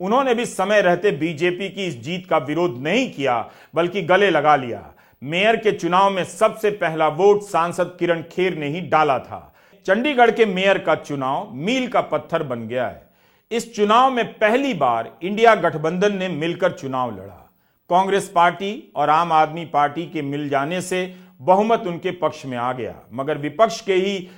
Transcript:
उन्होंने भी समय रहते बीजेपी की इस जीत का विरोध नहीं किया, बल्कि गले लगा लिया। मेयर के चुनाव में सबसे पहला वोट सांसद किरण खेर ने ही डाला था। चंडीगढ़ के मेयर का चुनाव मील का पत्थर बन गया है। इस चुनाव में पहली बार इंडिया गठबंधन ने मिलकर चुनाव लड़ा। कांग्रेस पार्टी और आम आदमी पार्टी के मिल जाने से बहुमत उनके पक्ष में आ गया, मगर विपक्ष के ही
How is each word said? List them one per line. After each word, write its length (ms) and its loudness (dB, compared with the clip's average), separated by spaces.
उन्होंने 340 0
भी 120 -2
समय 340 0
रहते 320 2
बीजेपी 560 -4
की 180 -6
इस 140 -8
जीत 300 -8
का 80 2
विरोध 400 -2
नहीं 340 -2
किया, 380 -2
बल्कि 280 -2
गले 280 4
लगा 260 4
लिया। 360 -8
मेयर 340 0
के 160 0
चुनाव 380 2
में 140 -2
सबसे 460 0
पहला 380 0
वोट 340 4
सांसद 580 -2
किरण 220 0
खेर 360 -4
ने 100 -6
ही 120 -6
डाला 380 2
था। 360 -14
चंडीगढ़ 440 4
के 160 2
मेयर 320 2
का 160 0
चुनाव 580 -6
मील 360 -4
का 120 0
पत्थर 420 -4
बन 260 -8
गया 180 -4
है। 240 -12
इस 220 -4
चुनाव 360 4
में 220 -2
पहली 420 2
बार 480 -2
इंडिया 320 4
गठबंधन 640 0
ने 120 -4
मिलकर 440 -2
चुनाव 380 -4
लड़ा। 300 -16
कांग्रेस 440 2
पार्टी 640 0
और 140 2
आम 220 2
आदमी 320 2
पार्टी 420 -2
के 160 -6
मिल 260 -6
जाने 320 -2
से 340 -4
बहुमत 460 2
उनके 240 -6
पक्ष 360 -6
में 120 -6
आ 140 -2
गया, 220 -8
मगर 260 -4
विपक्ष 420 0
के 140 -2
ही 440 -2